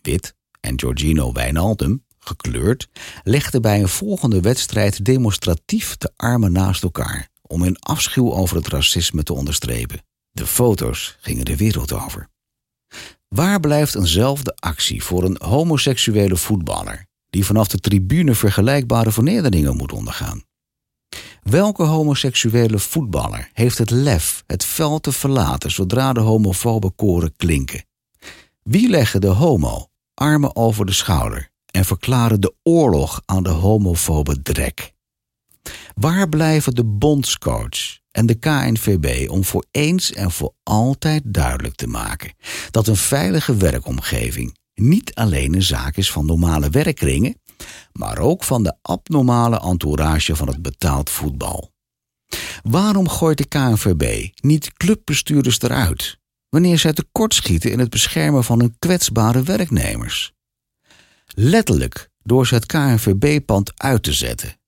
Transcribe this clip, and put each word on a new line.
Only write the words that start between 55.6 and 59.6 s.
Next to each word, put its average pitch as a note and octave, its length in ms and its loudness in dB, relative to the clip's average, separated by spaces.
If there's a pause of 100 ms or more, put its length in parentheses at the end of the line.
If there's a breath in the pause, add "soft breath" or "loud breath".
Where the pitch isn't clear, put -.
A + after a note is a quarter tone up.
eruit A#2+ 580 -2 (300)
wanneer E3+ 300 4
zij D#3+ 140 2
tekortschieten - 760 0
in - 80 -2
het B2 120 2
beschermen D3+ 540 0
van A#2 160 2
hun A#2+ 180 2
kwetsbare B2 640 2
werknemers? A2 920 -2 (920 loud breath)